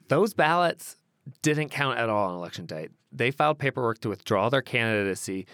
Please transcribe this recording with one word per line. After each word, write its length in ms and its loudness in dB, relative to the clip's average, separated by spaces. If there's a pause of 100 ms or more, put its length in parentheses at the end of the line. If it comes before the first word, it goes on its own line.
those 260 2
ballots 600 0 (460)
didn't 280 0
count 300 -2
at 100 2
all 200 2
on 60 -6
election 300 -10
day. 220 -8 (240)
They 200 0
filed 280 2
paperwork 400 -2
to 100 -4
withdraw 400 0
their 120 2
candidacy, 920 -2